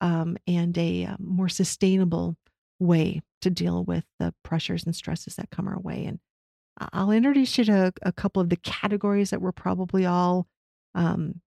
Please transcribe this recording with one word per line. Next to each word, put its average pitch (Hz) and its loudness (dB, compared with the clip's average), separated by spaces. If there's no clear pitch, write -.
um, 170 0
and 175 2
a, 170 0
uh, 196 -8
more 190 0
sustainable 175 0
way 170 2
to 190 0
deal 175 0
with 170 -2
the 170 -2
pressures 165 -4
and 170 -4
stresses - -8
that - -10
come - -6
our - -6
way. - -8
And - -8
I, - -10
I'll 196 2
introduce 262 4
you 247 4
to 190 4
a 180 0
couple 190 -2
of 175 2
the 175 2
categories 202 0
that - -4
we're 185 -2
probably 185 0
all, 180 2
um, 170 -2